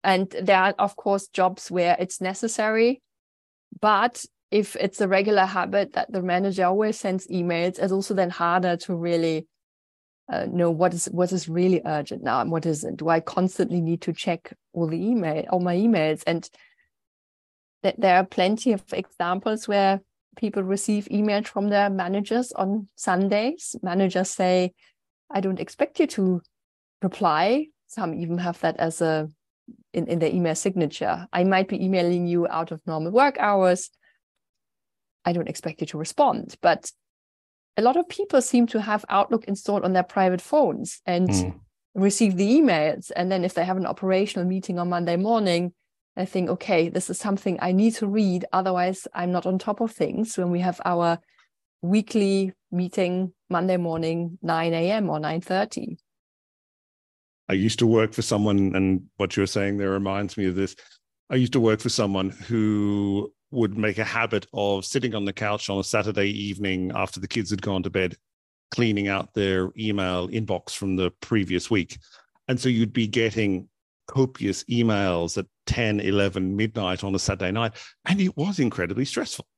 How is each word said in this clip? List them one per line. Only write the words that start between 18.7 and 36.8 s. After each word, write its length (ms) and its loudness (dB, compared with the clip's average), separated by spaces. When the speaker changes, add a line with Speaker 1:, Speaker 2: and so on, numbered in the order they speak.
Speaker 1:
of 180 0
examples 800 -4
where 320 4
people 280 -2
receive 480 0
emails 360 2
from 220 -2
their 220 4
managers 640 -2
on 420 -2
Sundays. 880 0
Managers 480 2
say, 420 2
"I 120 -2
don't 180 -2
expect 400 -4
you 60 6
to 340 0
reply." 640 2
Some 280 -6
even 240 -4
have 220 -4
that 180 0
as 240 -2
a, 260 0
in, 140 -2
in 140 -2
their 120 2
email 220 0
signature. 800 -2
"I 100 2
might 240 2
be 160 -4
emailing 420 2
you 220 0
out 240 -6
of 140 -12
normal 260 -4
work 260 4
hours. 520 2
I 80 0
don't 160 -2
expect 320 -10
you 80 -4
to 100 -10
respond." 640 0
But 280 2